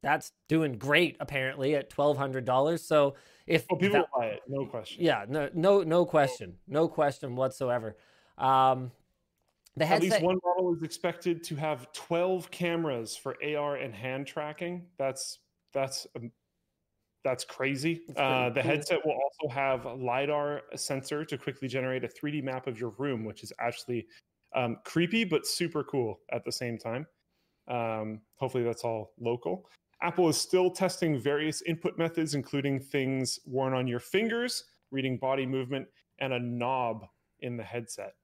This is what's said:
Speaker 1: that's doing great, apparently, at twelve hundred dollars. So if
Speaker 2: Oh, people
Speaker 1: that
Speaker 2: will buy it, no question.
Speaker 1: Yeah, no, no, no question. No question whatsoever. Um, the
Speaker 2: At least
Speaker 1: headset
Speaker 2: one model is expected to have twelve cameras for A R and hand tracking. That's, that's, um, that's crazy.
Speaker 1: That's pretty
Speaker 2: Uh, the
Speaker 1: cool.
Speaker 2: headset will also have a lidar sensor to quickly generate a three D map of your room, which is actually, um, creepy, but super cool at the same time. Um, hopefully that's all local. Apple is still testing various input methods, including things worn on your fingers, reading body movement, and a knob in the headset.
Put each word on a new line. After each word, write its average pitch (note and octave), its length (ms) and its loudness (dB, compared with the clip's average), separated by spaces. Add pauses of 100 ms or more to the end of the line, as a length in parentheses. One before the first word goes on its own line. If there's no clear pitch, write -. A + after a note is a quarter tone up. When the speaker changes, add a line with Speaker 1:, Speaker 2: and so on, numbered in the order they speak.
Speaker 1:
that's D3+ 260 0 (160)
doing C3+ 300 2
great, D3 420 4
apparently, C3+ 540 -2
at C#3 160 0
twelve C#3+ 260 4
hundred C3 300 -2
dollars. C#3 400 2
So C#3+ 300 4 (320)
if D#3+ 240 2
Speaker 2:
Oh, F3+ 40 2
people G3 180 2
Speaker 1:
that - 200 4
Speaker 2:
will C3 80 2
buy A2+ 60 0
it, G#2 200 -6
no C3+ 200 -2
question. A2 360 -8
Speaker 1:
Yeah, A#2+ 240 4
no, C#3+ 280 -2
no, G3 260 6
no E3 240 4
question. B2+ 520 2 (100)
No D3+ 200 2
question C#3+ 480 -2
whatsoever. B2 640 -2 (400)
Um, C3 540 4 (840)
the D#3 100 2
Speaker 2:
At F3 160 4
least F#3 120 4
Speaker 1:
headset F#3+ 100 4
Speaker 2:
one F#3 220 4
model F3+ 300 2
is D#3+ 80 -6
expected E3+ 640 -4
to D#3 100 -6
have D3 360 -4
twelve F3+ 600 -2
cameras E3 640 -2
for - 260 -8
A D3 140 -4
R D3 220 -2
and B2+ 180 -6
hand C3 320 -6
tracking. F3 580 -8 (140)
That's, - 400 -4 (340)
that's, C3+ 320 -2 (100)
um, A#2 160 -10 (920)
that's B2+ 200 0
crazy. C#3 640 -2
Speaker 1:
That's - 120 -8
pretty C3+ 120 4
Speaker 2:
Uh, B2+ 200 2
the B2+ 100 2
Speaker 1:
cool. B2+ 80 2
Speaker 2:
headset D3 340 2
will D3+ 160 0
also C#3 360 -2
have C3+ 300 0
a A#2+ 100 -6
lidar C#3+ 680 0 (140)
sensor D3 500 -4
to D3+ 100 -6
quickly C3 320 -6
generate C3 360 -2
a A#2 40 -4
three - 240 -6
D D3+ 100 -2
map C3 260 -4
of A#2 120 -6
your A#2 200 -4
room, B2+ 260 -2
which G#2 160 -10
is G#2 160 -14
actually, A#2+ 480 -4 (480)
um, A#2+ 320 0
creepy, F3+ 380 2
but E3+ 240 0
super E3 360 -2
cool - 360 -2 (120)
at B2 140 -4
the B2 60 -4
same A#2+ 260 -4
time. A#2+ 300 -6 (600)
Um, A2 540 -2 (140)
hopefully B2+ 280 0
that's A#2 200 -2
all A2+ 340 -4
local. B2 500 -2 (340)
Apple F3 260 4
is D3+ 100 4
still F3+ 320 4
testing F3 480 0
various D3 460 0
input E3 340 -2
methods, D#3+ 380 0
including C#3 440 0
things C3 680 -2
worn C3 280 0
on B2+ 140 0
your A#2+ 120 -2
fingers, A3+ 640 -2 (260)
reading C3 260 -2
body C3 280 0
movement, C3 420 -4 (320)
and C3 140 -2
a A#2+ 60 -2
knob A#2+ 680 -2 (320)
in A#2+ 160 -6
the A2+ 80 -8
headset. G#2+ 500 -10 (100)